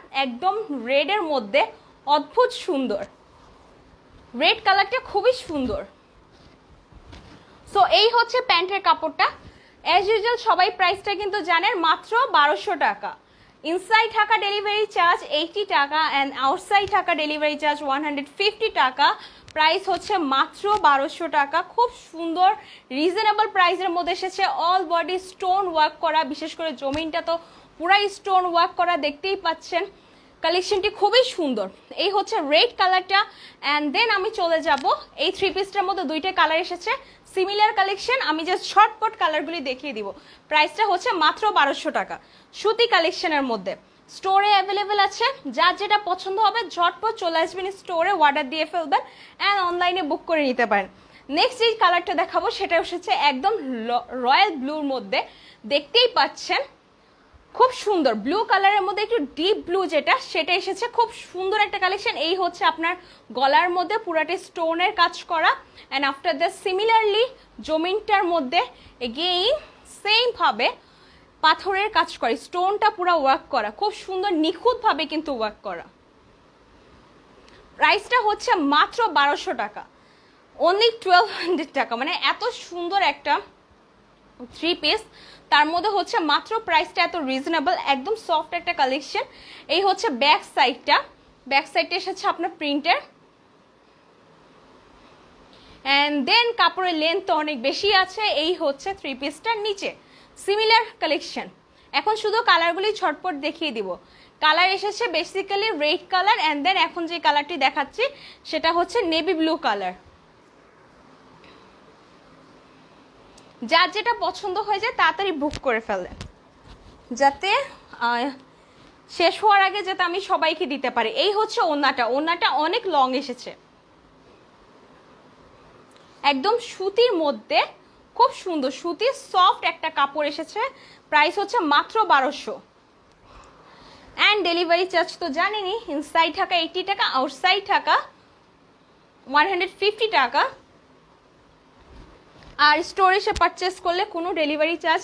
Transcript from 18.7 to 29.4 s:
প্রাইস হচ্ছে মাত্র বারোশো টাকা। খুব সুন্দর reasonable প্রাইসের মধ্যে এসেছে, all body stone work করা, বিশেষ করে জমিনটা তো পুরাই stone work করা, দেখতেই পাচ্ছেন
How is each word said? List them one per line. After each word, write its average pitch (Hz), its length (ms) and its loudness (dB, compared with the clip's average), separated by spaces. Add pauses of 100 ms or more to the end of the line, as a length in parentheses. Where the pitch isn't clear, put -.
প্রাইস 330 360 2
হচ্ছে 370 300 0
মাত্র 320 600 0
বারোশো 302 500 2
টাকা। 294 340 2
খুব 480 280 0 (220)
সুন্দর 339 420 2 (360)
reasonable 415 580 2
প্রাইসের 370 420 2
মধ্যে 339 220 -2
এসেছে, 370 300 -4
all 359 400 2 (100)
body 339 260 0 (120)
stone 381 360 0 (100)
work 302 240 2
করা, 320 240 2
বিশেষ 302 300 -8
করে 320 180 -6
জমিনটা 302 480 -4
তো 330 180 -4 (400)
পুরাই 392 300 2
stone 370 380 0
work 339 300 2
করা, 349 200 2
দেখতেই 302 400 -4
পাচ্ছেন 339 480 -4 (580)